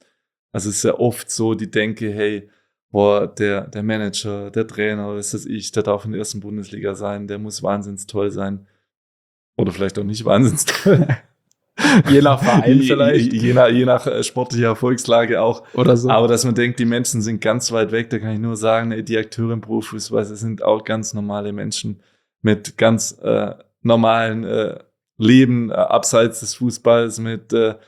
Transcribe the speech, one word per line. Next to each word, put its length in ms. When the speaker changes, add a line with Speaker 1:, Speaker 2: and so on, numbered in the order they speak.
Speaker 1:
Also 180
es 60
ist 80
ja 100
oft 380
so 220
die 160
Denke, 420
hey, 360
boah, 360
der, 400
der 160
Manager, 680
der 160
Trainer, 480
was 180
weiß 120
ich, 260
der 100
darf 220
in 80
der 80
ersten 180
Bundesliga 560
sein, 320
der 140
muss 240
wahnsinns 420
toll 240
sein. 380
Oder 160
vielleicht 260
auch 60
nicht 200
wahnsinns 400
toll. 480
<laughs> 960
Speaker 2:
Je 140
nach 180
Verein 380
Speaker 1:
Je, 80
Speaker 2:
vielleicht. 460
Speaker 1:
je, 160
je 40
nach, 160
je 160
nach, 220
äh, 160
sportlicher 460
Erfolgslage 760
auch. 220
Speaker 2:
Oder 220
so. 120
Speaker 1:
Aber 200
dass 160
man 100
denkt, 240
die 60
Menschen 360
sind 200
ganz 320
weit 180
weg, 200
da 100
kann 120
ich 60
nur 180
sagen, 360
ey, 100
die 160
Akteure 340
im 80
Profifußball, 640
das 140
sind 240
auch 220
ganz 300
normale 380
Menschen 480
mit 360
ganz, 420
äh, 340
normalen, 600
äh, 340
Leben, 540
äh, 40
abseits 680
des 140
Fußballs, 640
mit, 340
äh, 220